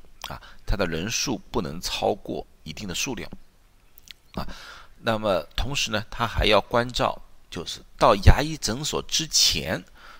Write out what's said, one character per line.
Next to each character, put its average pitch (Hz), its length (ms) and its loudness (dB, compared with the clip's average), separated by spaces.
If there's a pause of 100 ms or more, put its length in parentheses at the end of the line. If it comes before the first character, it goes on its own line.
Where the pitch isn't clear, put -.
(280)
啊， - 120 -10 (280)
他 104 80 2
的 95 100 2
人 82 240 -2
数 120 300 -2 (100)
不 117 120 -2
能 78 200 -6
超 - 320 -2
过 - 320 -8 (180)
一 156 100 -12
定 208 140 -10
的 190 60 -6
数 131 220 -4
量 80 160 -10 (1040)
啊。 - 120 -4 (540)
那 113 180 -2
么 101 240 0 (140)
同 - 200 -2
时 - 140 -2
呢， 107 220 -2
他 117 160 -2
还 - 180 0
要 104 160 6
关 120 300 0
照， - 280 0 (300)
就 85 160 -8
是 - 140 -10 (180)
到 131 180 8
牙 - 260 10
医 156 160 -4
诊 123 260 -4
所 - 240 -2
之 - 200 -2
前， 92 560 0 (360)